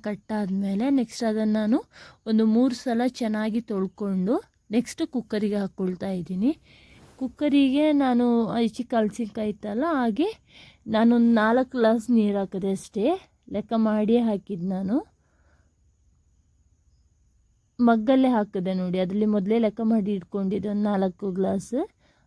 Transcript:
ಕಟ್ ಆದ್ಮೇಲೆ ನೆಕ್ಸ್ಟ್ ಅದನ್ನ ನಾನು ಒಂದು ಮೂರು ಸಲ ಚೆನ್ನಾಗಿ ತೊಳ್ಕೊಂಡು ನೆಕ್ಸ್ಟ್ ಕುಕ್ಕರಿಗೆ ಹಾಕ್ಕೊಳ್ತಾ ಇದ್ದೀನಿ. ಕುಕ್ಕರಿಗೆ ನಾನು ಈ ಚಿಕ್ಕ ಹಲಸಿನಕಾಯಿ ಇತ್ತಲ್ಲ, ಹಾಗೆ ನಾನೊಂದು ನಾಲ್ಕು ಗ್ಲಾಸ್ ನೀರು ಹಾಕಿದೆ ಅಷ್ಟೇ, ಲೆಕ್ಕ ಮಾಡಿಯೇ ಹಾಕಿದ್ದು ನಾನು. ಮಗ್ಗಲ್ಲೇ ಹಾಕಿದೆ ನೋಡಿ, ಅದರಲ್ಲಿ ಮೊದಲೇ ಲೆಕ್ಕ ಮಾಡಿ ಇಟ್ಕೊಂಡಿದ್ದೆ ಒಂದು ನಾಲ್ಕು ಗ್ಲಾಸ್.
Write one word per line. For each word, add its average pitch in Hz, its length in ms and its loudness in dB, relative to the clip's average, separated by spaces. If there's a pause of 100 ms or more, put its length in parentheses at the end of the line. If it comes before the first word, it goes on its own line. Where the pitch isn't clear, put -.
ಕಟ್ 208 320 -8
ಆದ್ಮೇಲೆ 196 580 -2
ನೆಕ್ಸ್ಟ್ 247 320 -2
ಅದನ್ನ 220 320 0
ನಾನು 214 220 2 (480)
ಒಂದು 220 220 2
ಮೂರು 240 280 4
ಸಲ 240 380 -2
ಚೆನ್ನಾಗಿ 214 480 -2
ತೊಳ್ಕೊಂಡು 196 760 -2 (360)
ನೆಕ್ಸ್ಟ್ 247 300 -2 (100)
ಕುಕ್ಕರಿಗೆ 214 460 -2
ಹಾಕ್ಕೊಳ್ತಾ 190 540 -4
ಇದ್ದೀನಿ. 185 400 -2 (640)
ಕುಕ್ಕರಿಗೆ 277 800 2
ನಾನು 254 320 2 (320)
ಈ 233 120 2
ಚಿಕ್ಕ 240 260 -8
ಹಲಸಿನಕಾಯಿ 214 560 -2
ಇತ್ತಲ್ಲ, 208 420 -6
ಹಾಗೆ 254 340 0 (580)
ನಾನೊಂದು 233 480 4
ನಾಲ್ಕು 226 380 2
ಗ್ಲಾಸ್ 226 380 2
ನೀರು 208 300 2
ಹಾಕಿದೆ 196 320 -4
ಅಷ್ಟೇ, 190 320 -6 (480)
ಲೆಕ್ಕ 208 280 -6
ಮಾಡಿಯೇ 220 420 2
ಹಾಕಿದ್ದು 190 480 -4
ನಾನು. 196 260 -4 (2750)
ಮಗ್ಗಲ್ಲೇ 240 500 4
ಹಾಕಿದೆ 208 440 -2
ನೋಡಿ, 185 260 -2
ಅದರಲ್ಲಿ 208 280 0
ಮೊದಲೇ 208 320 0
ಲೆಕ್ಕ 220 240 -2
ಮಾಡಿ 220 300 2
ಇಟ್ಕೊಂಡಿದ್ದೆ 196 560 -4
ಒಂದು 208 180 -2
ನಾಲ್ಕು 196 440 -2
ಗ್ಲಾಸ್. 190 420 -2 (540)